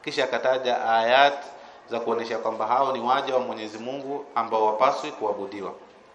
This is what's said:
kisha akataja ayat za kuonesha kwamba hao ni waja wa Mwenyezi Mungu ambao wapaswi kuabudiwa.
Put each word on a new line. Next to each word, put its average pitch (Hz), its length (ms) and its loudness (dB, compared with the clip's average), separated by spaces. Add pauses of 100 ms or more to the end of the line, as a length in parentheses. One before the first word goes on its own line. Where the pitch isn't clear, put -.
kisha 143 200 -2
akataja 120 640 0
ayat 123 540 6 (460)
za 117 100 -4
kuonesha 117 380 -2
kwamba 110 300 -2
hao 135 260 2
ni 120 60 -2
waja 135 340 0
wa 127 60 2
Mwenyezi 110 380 -6
Mungu 135 480 -8 (100)
ambao 110 300 0
wapaswi 135 460 0
kuabudiwa. 101 640 -6 (420)